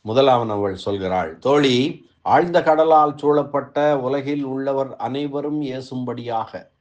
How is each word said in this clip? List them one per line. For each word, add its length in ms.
முதலாவன் 480
அவள் 360
சொல்கிறாள், 540
"தோழி, 720
ஆழ்ந்த 400
கடலால் 540
சூழப்பட்ட 840
உலகில் 440
உள்ளவர் 520
அனைவரும் 680
ஏசும்படியாக 1040